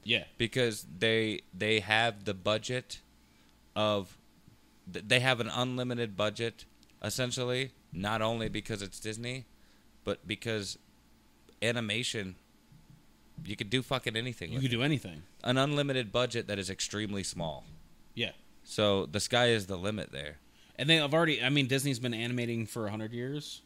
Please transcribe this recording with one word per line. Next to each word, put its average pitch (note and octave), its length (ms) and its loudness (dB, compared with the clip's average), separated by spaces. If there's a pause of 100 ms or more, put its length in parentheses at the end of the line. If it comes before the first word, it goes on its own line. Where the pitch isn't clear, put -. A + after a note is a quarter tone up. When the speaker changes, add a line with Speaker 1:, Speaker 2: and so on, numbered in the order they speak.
Speaker 1:
Yeah. G#2 200 2 (160)
Speaker 2:
Because A#2 460 0 (120)
they, A2+ 440 2 (120)
they G#2+ 280 4
have G#2+ 440 2
the G#2 100 -2
budget G#2+ 640 -2 (760)
of, G#2 420 2 (720)
th-, F#2+ 160 -8
they B2 120 6
have B2+ 200 4
an A2+ 140 0
unlimited B2 640 -2
budget, G#2+ 480 0 (380)
essentially, B2 680 0 (220)
not G#2 280 0
only A2+ 260 2
because G#2 360 -4
it's F#2 160 -10
Disney, A#2+ 460 -8 (600)
but - 220 -4
because G#2 500 -4 (840)
animation, A2 760 -2 (1080)
you G2+ 120 -8
could G#2 140 -6
do B2+ 120 2
fucking A#2+ 340 -2
anything A2+ 340 -4
Speaker 1:
You A2 60 -4
Speaker 2:
with C3 80 0
Speaker 1:
could B2+ 100 2
Speaker 2:
it. A#2 40 0
Speaker 1:
do A#2 60 2
anything. G2 400 0 (200)
Speaker 2:
An B2+ 140 2
unlimited C3+ 540 0
budget A#2+ 360 0
that G2+ 120 -2
is F#2+ 100 -4
extremely G2+ 540 -4
small. D#2+ 420 -6 (480)
Speaker 1:
Yeah. A2+ 180 -2 (320)
Speaker 2:
So G2+ 440 4
the E2 120 -2
sky B2 280 4
is A2 180 4
the F#2 120 -4
limit G2 340 -4
there. D2 260 -10 (400)
Speaker 1:
And C#3 120 0
they E3 80 10
have D3 160 4
already, D#3 300 4
I B2+ 60 4
mean, C#3 180 4
Disney's C3 320 2
been B2 140 -2
animating A#2 520 -2
for A2 220 -4
a G2 40 -2
hundred A2 220 -4
years. C3+ 520 -6